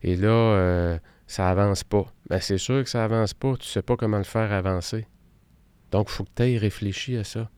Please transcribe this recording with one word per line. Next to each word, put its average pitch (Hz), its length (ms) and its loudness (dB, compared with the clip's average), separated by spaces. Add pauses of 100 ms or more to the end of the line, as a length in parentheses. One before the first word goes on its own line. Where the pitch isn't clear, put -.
Et 90 120 2
là, 98 140 2
euh, 90 680 4 (280)
ça 92 220 0
avance 98 340 2
pas. 101 220 0 (240)
Ben, 92 100 0
c'est 95 200 -2
sûr 131 240 0
que - 60 -6
ça 117 140 -2
avance 113 300 0
pas, 135 240 -2
tu - 100 -12
sais 101 140 -2
pas 123 160 0
comment 110 220 0
le 98 40 -2
faire 110 300 -2
avancer. 95 540 -2 (840)
Donc, 104 180 2
faut - 140 -6
que - 120 -10
t'ailles 120 220 2
réfléchir 104 640 -2
à - 20 -4
ça. 110 340 -8